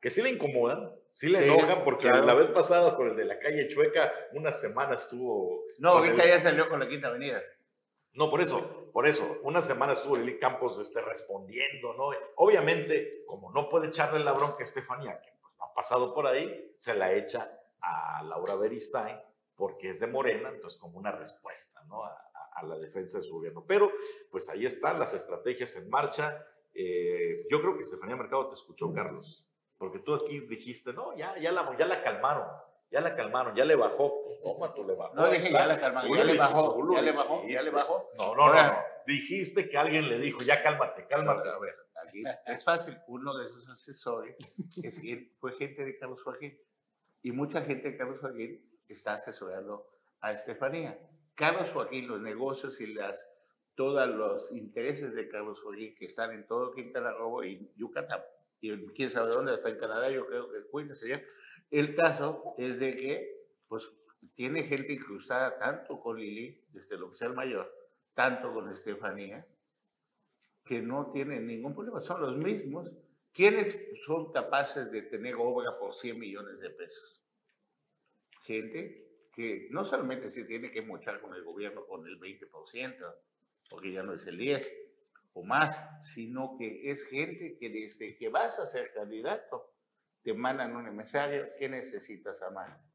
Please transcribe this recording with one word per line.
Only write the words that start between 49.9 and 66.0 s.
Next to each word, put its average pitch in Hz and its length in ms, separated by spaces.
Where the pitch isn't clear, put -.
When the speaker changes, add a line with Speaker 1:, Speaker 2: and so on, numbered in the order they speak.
Speaker 2:
a 107 120
Estefanía. 143 640
Carlos 165 380
Joaquín, 123 340
los 110 140
negocios 110 600
y 110 140
las, 101 320
todos 135 340
los 107 440
intereses 123 600
de 110 140
Carlos 104 340
Joaquín 107 340
que - 100
están 113 260
en 107 140
todo 123 260
Quintana 120 400
Roo 117 300
y 95 340
Yucatán, 107 440
y 104 340
quién 131 160
sabe 117 200
dónde, 127 220
hasta 117 160
en 110 100
Canadá, 117 320
yo 131 160
creo 120 240
que 107 200
cuídese 139 380
ya. 143 120
El 147 260
caso 151 600
es 123 220
de 131 180
que, - 500
pues, 110 160
tiene 139 260
gente 139 320
incrustada 123 640
tanto 143 420